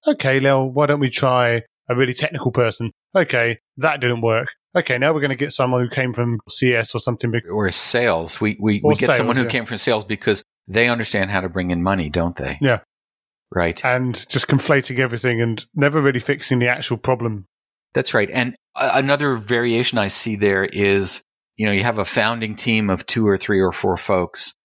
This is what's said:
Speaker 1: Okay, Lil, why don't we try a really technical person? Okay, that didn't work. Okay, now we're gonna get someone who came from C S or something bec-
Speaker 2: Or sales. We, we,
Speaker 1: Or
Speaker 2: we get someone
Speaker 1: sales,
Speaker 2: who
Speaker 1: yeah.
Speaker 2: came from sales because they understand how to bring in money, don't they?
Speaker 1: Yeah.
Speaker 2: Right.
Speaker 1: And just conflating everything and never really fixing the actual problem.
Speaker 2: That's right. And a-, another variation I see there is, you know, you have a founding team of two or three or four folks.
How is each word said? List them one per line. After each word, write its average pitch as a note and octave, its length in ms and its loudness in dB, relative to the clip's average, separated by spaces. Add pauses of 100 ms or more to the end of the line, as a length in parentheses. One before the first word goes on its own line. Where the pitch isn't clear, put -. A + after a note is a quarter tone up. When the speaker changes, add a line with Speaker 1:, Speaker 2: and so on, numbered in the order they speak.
Speaker 1:
Okay, C#3 320 2
Lil, C3+ 320 2
why C#3+ 160 2
don't D3 140 2
we C3 100 2
try A#2+ 520 2 (260)
a B2 80 0
really B2+ 180 2
technical C#3 380 -4
person? A#2 400 0 (240)
Okay, A#2 420 2 (200)
that C#3+ 220 0
didn't A#2+ 200 0
work. A#2 340 0 (220)
Okay, C#3+ 220 0
now C#3+ 140 2
we're D#3 80 0
gonna C#3 140 0
get C#3+ 180 -4
someone B2+ 300 2
who B2 60 -2
came B2+ 240 -2
from A#2+ 260 -2 (100)
C B2+ 240 2
S A2+ 220 -2
or A2+ 60 -2
something A#2 320 -2
bec- A2 180 -4
Speaker 2:
Or G2+ 220 0
sales. F#2 680 0
We, G#2 200 0
we, G#2 220 2
Speaker 1:
Or D3+ 80 4
Speaker 2:
we D3 40 6
get C3+ 200 2
someone A#2 200 0
Speaker 1:
sales, B2 100 2
Speaker 2:
who A#2 40 -4
Speaker 1:
yeah. - 20 -4
Speaker 2:
came A#2+ 140 -2
from G#2+ 140 -8
sales G#2+ 260 0
because G#2+ 400 -2 (240)
they A2+ 200 2
understand G#2+ 440 -2
how G2 80 0
to F#2 80 -4
bring F2+ 220 -2
in F2 120 0
money, F2+ 280 0
don't E2+ 260 -2
they? C2+ 240 -8
Speaker 1:
Yeah. B2+ 200 2 (760)
Speaker 2:
Right. F2 300 -2
Speaker 1:
And B2+ 300 0 (140)
just - 200 -2
conflating C3 500 2
everything A#2+ 420 0
and A#2 240 -2 (120)
never D3 240 2
really C#3 180 2
fixing C#3 400 -2
the A#2+ 80 2
actual B2 300 -2
problem. A2+ 500 -2 (460)
Speaker 2:
That's - 200 -2
right. G#2 180 2
And B2 260 -4 (200)
a-, B2+ 180 0
another C#3 420 2
variation A#2 640 0
I G2+ 100 0
see - 260 0
there G2 300 2
is, G2 580 0 (340)
you G#2+ 100 -2
know, G#2 60 0
you G2 120 0
have A2+ 140 -2
a G2 60 -2
founding A2 520 -2
team A2 340 0
of F#2 160 -2
two A2 220 0
or G2 100 2
three G2+ 220 0
or F#2 100 2
four F#2 260 -2
folks. - 580 -2 (100)